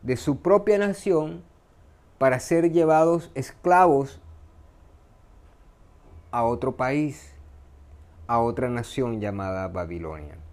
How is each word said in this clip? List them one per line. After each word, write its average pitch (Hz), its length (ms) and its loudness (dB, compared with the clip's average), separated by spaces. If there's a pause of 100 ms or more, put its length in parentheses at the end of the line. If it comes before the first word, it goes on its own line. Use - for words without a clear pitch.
de 123 160 -4
su - 240 -4
propia 202 340 2
nación 180 640 -2 (760)
para 127 220 2
ser 165 300 2
llevados 160 640 2
esclavos 151 840 2 (2000)
a 120 120 -2
otro 120 340 -2
país, 139 560 -4 (920)
a 117 120 0
otra 117 300 0
nación 120 500 -4
llamada 98 500 -6
Babilonia. 82 680 -10 (160)